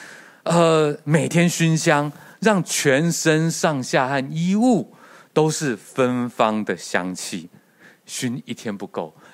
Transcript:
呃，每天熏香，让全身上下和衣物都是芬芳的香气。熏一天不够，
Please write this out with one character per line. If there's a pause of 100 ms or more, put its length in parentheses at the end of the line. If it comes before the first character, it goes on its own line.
(440)
呃，
每
天
熏
香， (300)
让
全
身
上
下
和
衣
物 (380)
都
是
芬
芳
的
香
气。 (580)
熏
一
天
不
够， (180)